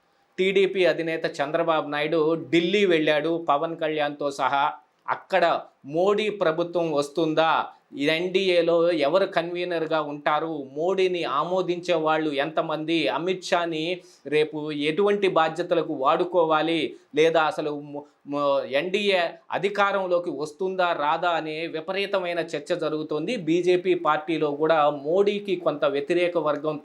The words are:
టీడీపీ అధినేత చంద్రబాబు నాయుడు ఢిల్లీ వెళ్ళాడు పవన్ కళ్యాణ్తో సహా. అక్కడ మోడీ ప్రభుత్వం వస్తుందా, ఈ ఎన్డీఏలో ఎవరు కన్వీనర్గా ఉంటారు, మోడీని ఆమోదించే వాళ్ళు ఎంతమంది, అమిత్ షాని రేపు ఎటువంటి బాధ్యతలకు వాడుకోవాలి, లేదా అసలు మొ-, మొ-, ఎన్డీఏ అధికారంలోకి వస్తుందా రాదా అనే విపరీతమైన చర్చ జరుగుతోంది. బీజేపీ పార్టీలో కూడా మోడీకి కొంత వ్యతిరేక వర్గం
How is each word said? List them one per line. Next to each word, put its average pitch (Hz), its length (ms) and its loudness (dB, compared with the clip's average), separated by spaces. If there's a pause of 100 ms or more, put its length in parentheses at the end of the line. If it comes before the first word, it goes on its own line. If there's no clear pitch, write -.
(380)
టీడీపీ 190 460 2
అధినేత 160 420 0
చంద్రబాబు 156 640 0
నాయుడు 156 460 0
ఢిల్లీ 175 520 2
వెళ్ళాడు 160 640 2
పవన్ 160 280 0
కళ్యాణ్తో 147 540 -2
సహా. 139 420 0 (360)
అక్కడ 170 520 2 (260)
మోడీ 202 440 2
ప్రభుత్వం 170 600 0
వస్తుందా, 156 760 0 (300)
ఈ 139 120 0
ఎన్డీఏలో 175 840 2
ఎవరు 165 340 2
కన్వీనర్గా 170 720 -2
ఉంటారు, 151 720 -2
మోడీని 180 520 0
ఆమోదించే 175 680 -2
వాళ్ళు 156 360 2
ఎంతమంది, 156 760 -2
అమిత్ 175 360 -2
షాని 170 560 -2 (260)
రేపు 151 460 -2
ఎటువంటి 190 560 0
బాధ్యతలకు 160 640 0
వాడుకోవాలి, 160 1040 2 (180)
లేదా 160 280 4
అసలు 151 380 -4
మొ-, 143 220 -12 (240)
మొ-, 143 360 0
ఎన్డీఏ 180 580 0 (320)
అధికారంలోకి 185 800 0
వస్తుందా 180 600 -2
రాదా 165 360 0
అనే 156 380 -2
విపరీతమైన 180 720 -4
చర్చ 160 400 -4
జరుగుతోంది. 156 580 -4
బీజేపీ 180 580 2
పార్టీలో 156 560 0
కూడా 151 400 4
మోడీకి 196 640 0
కొంత 156 280 -2
వ్యతిరేక 175 540 0
వర్గం 147 460 -2